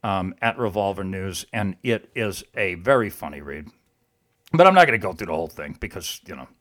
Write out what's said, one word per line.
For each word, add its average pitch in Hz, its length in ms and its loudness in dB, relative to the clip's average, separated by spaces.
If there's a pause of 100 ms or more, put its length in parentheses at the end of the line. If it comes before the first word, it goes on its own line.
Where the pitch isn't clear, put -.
um, 95 380 -2
at 113 160 0
Revolver 101 460 0
News, 95 480 -6
and 104 320 -2
it 117 320 -2
is 107 300 -4 (100)
a 95 200 -2
very 110 340 2
funny 73 320 -12
read. 73 260 -12 (880)
But 180 100 10
I'm 185 60 8
not 180 120 10
gonna 120 120 2
go 95 160 -2
through 95 140 -8
the 80 80 -4
whole 82 120 -2
thing 76 320 -12
because, - 460 -10
you 82 100 -14
know 65 120 -18 (140)